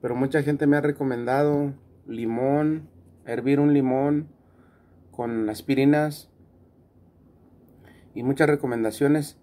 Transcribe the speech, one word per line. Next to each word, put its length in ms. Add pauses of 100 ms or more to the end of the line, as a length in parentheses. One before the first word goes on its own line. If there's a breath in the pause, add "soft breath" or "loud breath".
Pero 140
mucha 280
gente 220
me 120
ha 40
recomendado 920 (340)
limón, 800 (360)
hervir 340
un 140
limón 560 (800 soft breath)
con 380
aspirinas 800 (1800 soft breath)
y 100
muchas 260
recomendaciones 920